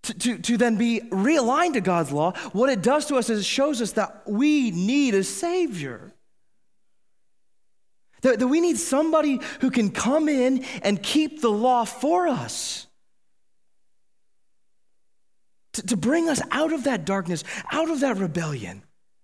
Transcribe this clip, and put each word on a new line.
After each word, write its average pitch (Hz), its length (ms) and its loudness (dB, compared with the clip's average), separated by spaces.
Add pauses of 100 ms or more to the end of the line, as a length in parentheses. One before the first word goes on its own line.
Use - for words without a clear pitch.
to, 226 100 -6
to, 233 260 -2
to 233 180 0
then 226 200 4
be 233 220 2 (100)
realigned 269 640 2
to 220 80 0
God's 170 300 0
law, 156 220 0 (180)
what 240 180 2
it 220 120 0
does 285 240 2
to 285 100 -2
us 233 140 0
is 220 100 0
it 180 60 -4
shows 269 360 0
us 202 120 -4
that - 340 -4
we 254 440 2
need 220 440 2
a 190 80 4
Savior. 214 920 -4 (2000)
That, 247 180 4
that 254 80 2
we 311 140 2
need 330 160 2
somebody 302 600 2 (220)
who 262 80 2
can 226 220 2
come 294 360 0
in 262 360 2 (180)
and 202 200 0
keep - 400 -2
the 233 100 2
law 240 340 2
for 349 420 0
us. - 600 -6 (2750)
To, 220 120 -8
to 214 120 0
bring 302 300 2
us 294 220 0
out 302 240 0
of 277 120 -4
that 214 200 -2
darkness, 180 380 -2 (280)
out 320 200 -2
of 285 80 -2
that 247 180 0
rebellion, 151 640 -6 (420)